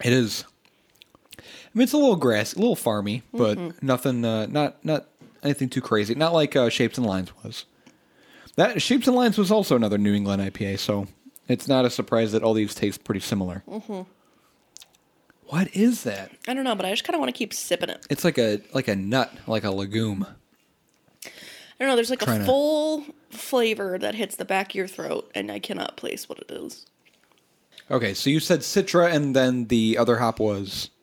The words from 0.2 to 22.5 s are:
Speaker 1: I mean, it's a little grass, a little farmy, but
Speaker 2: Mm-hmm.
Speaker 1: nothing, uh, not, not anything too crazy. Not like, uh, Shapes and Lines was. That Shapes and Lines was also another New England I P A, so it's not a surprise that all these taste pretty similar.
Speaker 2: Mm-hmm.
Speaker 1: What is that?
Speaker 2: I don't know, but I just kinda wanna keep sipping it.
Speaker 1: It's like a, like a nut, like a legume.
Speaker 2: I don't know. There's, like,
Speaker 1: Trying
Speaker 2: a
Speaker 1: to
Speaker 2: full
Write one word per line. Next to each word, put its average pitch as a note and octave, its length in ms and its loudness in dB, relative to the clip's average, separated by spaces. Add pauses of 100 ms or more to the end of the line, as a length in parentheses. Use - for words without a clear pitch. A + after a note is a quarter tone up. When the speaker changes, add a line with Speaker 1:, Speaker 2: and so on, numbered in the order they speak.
Speaker 1:
I - 40 -20 (300)
mean, A#3 100 4
it's C4 100 2
a D4+ 40 4
little C4 200 6
grass, A2+ 360 2
a E3+ 60 -6
little G#3+ 160 2
farmy, G#2+ 460 -2 (100)
but A#2+ 260 2
Speaker 2:
Mm-hmm. F3 300 -8
Speaker 1:
nothing, B2 380 0
uh, A2 220 -2
not, - 360 -4
not D3+ 240 -2 (360)
anything C#3 260 0
too C3 100 -6
crazy. G#2+ 340 0
Not D#3+ 200 0
like, D3+ 240 2
uh, A#2+ 100 4
Shapes A2+ 300 0
and A#2+ 100 0
Lines F#2+ 240 -2 (100)
was. - 220 -14 (960)
That G3 240 2
Shapes A#3+ 260 2
and B3+ 80 6
Lines B3 220 4
was F#3+ 120 4
also G3+ 280 4
another G#2 200 2
New G#2 160 4
England G2+ 280 0
I G2 80 -4
P G#2+ 160 -6
A, G2 120 -4
so G2+ 300 -2 (400)
it's B2+ 220 0
not C3 160 4
a A#2+ 40 4
surprise A2+ 440 0
that A2 100 2
all A2 100 4
these G#2+ 220 0
taste - 300 -4
pretty G2 160 -4
similar. F#2+ 480 -4
Speaker 2:
Mm-hmm. G#3 320 -10 (1400)
Speaker 1:
What F3 280 -2
is A3+ 300 2
that? G2 280 -6 (180)
Speaker 2:
I B3 40 -2
don't C4+ 120 -4
know, A#3 100 0
but G3 100 -4
I F#3 40 -2
just A3+ 160 -4
kinda E4+ 120 -2
wanna B3+ 140 -2
keep A3+ 220 -6
sipping - 360 -4
it. - 200 -14
Speaker 1:
It's D3 160 -2
like D#3+ 120 0
a, A2 220 2 (140)
like - 160 -2
a G2+ 80 0
nut, A2+ 340 -2 (160)
like A2 160 -2
a G#2 80 -2
legume. G2 540 -2 (1000)
Speaker 2:
I - 600 -12
don't - 20 2
know. C4 80 4
There's, A#3 160 2
like, B3+ 80 -2
Speaker 1:
Trying A3+ 180 0
Speaker 2:
a - 40 0
Speaker 1:
to G3+ 40 -2
Speaker 2:
full D4+ 580 2 (280)